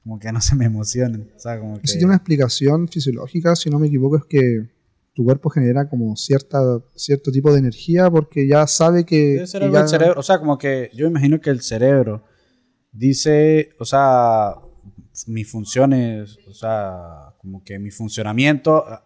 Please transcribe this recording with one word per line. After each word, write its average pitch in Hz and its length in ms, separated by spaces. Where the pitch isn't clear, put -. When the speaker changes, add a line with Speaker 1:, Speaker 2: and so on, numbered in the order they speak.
Speaker 1:
como 110 160
que 110 140
"No 113 100
se - 120
me 123 120
emocionen", 110 680
o - 40
sea, 117 200
como 107 180
Speaker 2:
Eso 104 60
Speaker 1:
que - 100
Speaker 2:
tiene 175 140
una 190 100
explicación 147 720
fisiológica, 160 680
si 165 140
no 147 80
me 151 80
equivoco, 143 300
es 143 80
que 120 520
tu 123 100
cuerpo 135 240
genera 139 400
como 117 260
cierta, 139 460
cierto 139 380
tipo 139 180
de 143 100
energía 165 500
porque 151 360
ya 147 200
sabe 170 400
que, 165 100
Speaker 1:
Debe 180 100
ser 190 140
Speaker 2:
que - 40
Speaker 1:
algo 143 140
del 151 80
Speaker 2:
ya - 20
Speaker 1:
cerebro, 151 320
o - 20
sea, 185 160
como 151 200
que 131 360
yo 135 120
imagino 156 340
que - 80
el 127 140
cerebro 117 600
dice, 151 840
o 117 80
sea, 120 680
mis 113 240
funciones, 113 960
o 98 60
sea, 90 880
como 95 240
que 98 140
mi 101 120
funcionamiento 131 960